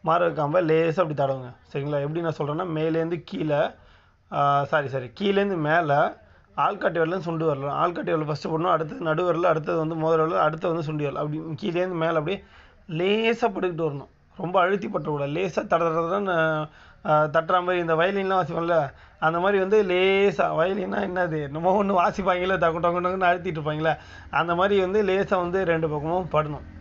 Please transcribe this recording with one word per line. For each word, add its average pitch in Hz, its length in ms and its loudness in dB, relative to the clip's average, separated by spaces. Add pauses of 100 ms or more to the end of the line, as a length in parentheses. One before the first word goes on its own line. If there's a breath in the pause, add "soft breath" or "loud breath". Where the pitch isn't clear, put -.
மார்பக 170 300 2
காம்பை 151 280 2
லேசா 160 400 2
அப்படி 151 160 -2
தடவுங்க, 135 320 -2 (180)
சரிங்களா? 147 340 -4
எப்படி 156 220 -4
நான் 165 140 -4
சொல்றேன்னா, 156 320 -4
மேலேருந்து 160 540 -2
கீழே, 156 360 -2 (680 soft breath)
ஆ, 143 100 -4 (240)
சாரி, 143 240 0
சாரி, 123 240 -6
கீழேருந்து 196 540 0
மேலே 151 340 2 (560 soft breath)
ஆள்காட்டி 175 440 0
விரலும் 165 240 0
சுண்டு 165 220 -4
விரலும். 139 280 -2
ஆள்காட்டி 175 380 -2
விரல் 156 160 -2
ஃபஸ்ட்டு 151 240 -6
போடணும், 165 200 0
அடுத்தது 160 360 -2
நடு 156 160 0
விரல், 175 260 2
அடுத்தது 160 280 0
வந்து 160 180 -2
மோதிர 160 260 2
விரல், 175 220 2
அடுத்தது 160 280 0
வந்து 160 140 -4
சுண்டி 151 180 -4
விரல். 139 160 -4
அப்படி 151 180 -4 (200)
கீழேருந்து 180 440 -2
மேலே 165 160 0
அப்படியே 165 200 -2 (500 loud breath)
லேசா 214 600 0
பட்டுக்கிட்டு 175 380 -2
வரணும், 139 240 -6 (280)
ரொம்ப 180 220 -2
அழுத்தி 185 280 2
பட்டக்கூடாது. 147 460 -4
லேசா 185 320 -2
தட 170 240 2
தடன்னு, 175 440 -2 (680 loud breath)
ஆ, - 80 2 (140)
தட்டுற 160 360 2
மாதிரி 180 220 2
இந்த 165 100 2
வயலின்லாம் 190 460 2
வாசிப்போம்ல, 170 380 0 (420 loud breath)
அந்த 165 180 2
மாதிரி 196 200 2
வந்து 190 260 4
லேசா, 190 680 4
வயலின்னா 190 480 0
என்னது, 180 400 -2
என்னமோ 165 340 0
ஒண்ணு 196 240 2
வாசிப்பாங்கல்ல, 185 580 0
டக்கு 165 260 2
டக்கு 175 200 2
டக்குன்னு 180 260 2
அழுத்திட்டு 175 300 -2
இருப்பாங்கல்ல, 151 320 0 (400 loud breath)
அந்த 170 220 0
மாதிரி 196 260 2
வந்து 190 220 2
லேசா 196 360 0
வந்து 175 260 0
ரெண்டு 165 240 0
பக்கமும் 156 440 -2
படணும். 147 340 -2 (140)